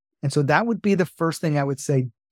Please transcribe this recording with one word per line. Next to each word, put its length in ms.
And 80
so 120
that 220
would 160
be 140
the 100
first 360
thing 160
I 60
would 160
say 300